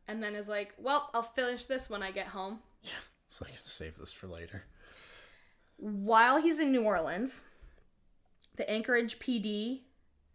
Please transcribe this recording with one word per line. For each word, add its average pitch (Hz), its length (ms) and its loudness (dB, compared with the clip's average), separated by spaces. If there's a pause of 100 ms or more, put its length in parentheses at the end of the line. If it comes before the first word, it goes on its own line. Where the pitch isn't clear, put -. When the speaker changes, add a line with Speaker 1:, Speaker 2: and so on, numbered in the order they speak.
Speaker 1:
and 220 140 -6
then 208 140 -4
is 208 120 -8
like, 208 300 -4
"Well, 277 360 2
I'll 233 100 2
finish 247 420 -2
this 262 240 -4
when 202 140 -6
I 190 80 -6
get 190 160 -6
home." 196 320 -8 (240)
Speaker 2:
Yeah, - 80 -10 (340)
it's - 160 -8
like, - 160 -14
"Save - 400 -6
this - 160 -4
for - 140 -10
later." 85 380 -12 (1120)
Speaker 1:
While 220 640 6
he's 311 180 4
in 285 140 4
New 240 100 6
Orleans, 185 600 0 (1120)
the 226 120 -4
Anchorage 226 500 0
P 240 200 -2
D 214 460 -4 (500)